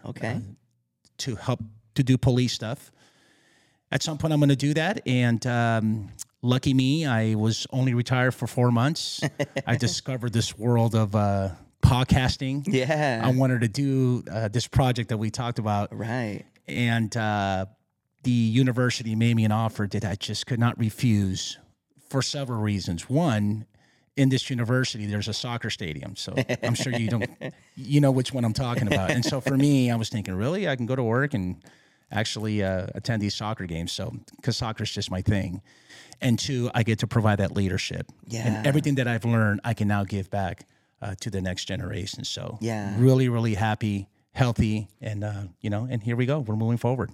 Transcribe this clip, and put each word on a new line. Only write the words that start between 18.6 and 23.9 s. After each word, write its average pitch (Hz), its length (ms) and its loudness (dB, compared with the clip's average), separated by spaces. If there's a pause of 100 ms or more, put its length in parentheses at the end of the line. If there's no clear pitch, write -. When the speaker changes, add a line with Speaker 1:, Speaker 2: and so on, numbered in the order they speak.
Speaker 2:
made 117 200 4
me 110 100 4
an 107 80 4
offer 110 340 0
that 104 160 -2
I 101 120 -2
just - 320 -6
could 117 120 -2
not 120 180 2
refuse 104 800 0 (520)
for 135 120 -2
several 123 380 -4
reasons. 95 500 -2
One, 107 560 0 (520)